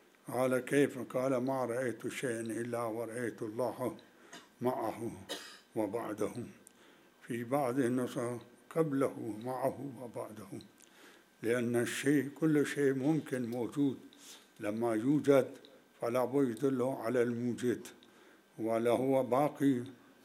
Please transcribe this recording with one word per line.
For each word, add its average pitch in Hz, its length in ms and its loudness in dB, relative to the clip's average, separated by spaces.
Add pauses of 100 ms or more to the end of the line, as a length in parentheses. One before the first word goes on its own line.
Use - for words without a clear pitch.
(280)
قال: 127 320 2
"كيف؟" 131 380 4 (160)
قال: 131 240 2
"ما 131 280 0
رأيت 117 420 -2
شيئا 117 340 -4
إلا 117 420 -4
ورأيت 113 580 -4
الله 117 540 -4 (640)
معه 117 500 -2 (640)
وبعده." 107 560 -2 (920)
في 120 220 -6
بعض 131 360 0
النسخ: 123 420 0 (480)
"قبله 135 680 0 (100)
معه 127 320 -2 (240)
وبعده"، 110 460 -10 (960)
لأن 120 320 0
الشيء، 135 540 2 (100)
كل 151 260 4
شيء 139 280 2
ممكن 131 560 0
موجود، 123 480 0 (640)
لما 113 340 0
يوجد 131 540 6 (540)
فلا 120 240 2
بد 131 240 2
يدل 127 320 0
على 120 420 2
الموجد، 120 640 0 (720)
ولهو 117 640 4
باقي، 139 600 2 (420)